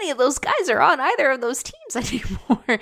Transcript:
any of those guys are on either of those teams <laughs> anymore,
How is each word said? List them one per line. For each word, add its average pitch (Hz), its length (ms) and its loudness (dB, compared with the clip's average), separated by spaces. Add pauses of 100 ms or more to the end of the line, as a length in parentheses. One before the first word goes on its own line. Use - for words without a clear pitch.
any 370 100 -4
of 226 80 -4
those 254 220 2
guys 466 280 0
are 233 140 2
on 302 180 6
either 285 300 2
of 262 100 -2
those 240 220 -4
teams 622 340 -14
<laughs> 240 140 -4
anymore, - 540 -2 (180)